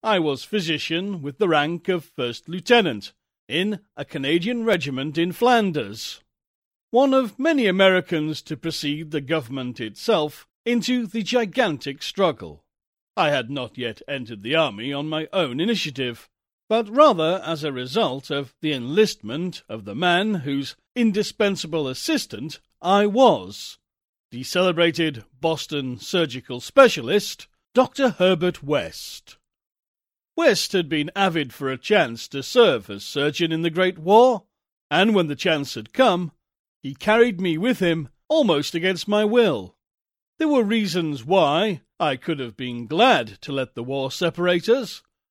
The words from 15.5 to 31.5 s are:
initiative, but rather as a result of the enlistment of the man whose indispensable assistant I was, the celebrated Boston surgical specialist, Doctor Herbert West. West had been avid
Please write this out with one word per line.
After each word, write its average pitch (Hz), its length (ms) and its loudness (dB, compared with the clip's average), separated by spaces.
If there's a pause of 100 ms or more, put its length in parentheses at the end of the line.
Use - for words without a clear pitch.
initiative, 143 680 -4 (400)
but 220 260 -2
rather 190 520 4
as 156 180 -6
a 147 80 -4
result 131 580 -4
of 143 300 -6
the 151 140 -2
enlistment 151 960 -2
of 110 160 -12
the 101 80 -10
man 180 400 2
whose 139 420 -4 (180)
indispensable 196 960 0
assistant 139 720 -6 (220)
I 202 240 4
was, 190 720 2 (520)
the 123 120 -10
celebrated 165 840 0 (160)
Boston 143 580 -4
surgical 131 640 -4
specialist, 196 840 2 (280)
Doctor 254 360 2
Herbert 180 520 0
West. - 760 -6 (1000)
West 294 360 2
had 170 180 0
been 151 260 -2
avid 165 380 0